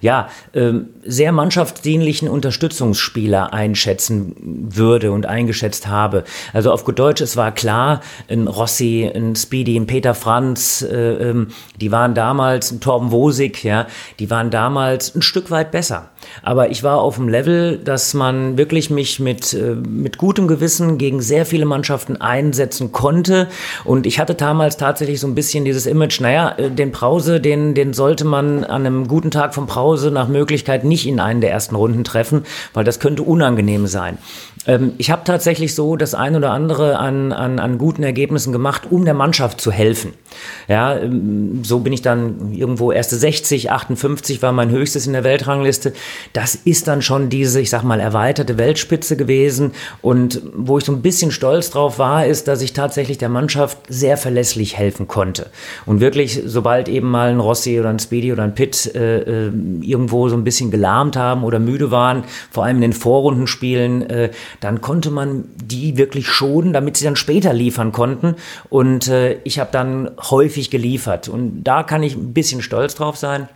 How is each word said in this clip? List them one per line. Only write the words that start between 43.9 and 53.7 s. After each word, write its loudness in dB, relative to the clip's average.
war 2
mein 2
höchstes 0
in -2
der -2
Weltrangliste. 0
Das -2
ist 0
dann 0
schon 0
diese, 0
ich -2
sag 0
mal, 2
erweiterte 0
Weltspitze 0
gewesen. 2
Und 2
wo 0
ich -6
so 0
ein -2
bisschen 2
stolz 0
drauf 0
war, 2
ist, 0
dass 0
ich -4
tatsächlich -2
der -2
Mannschaft 0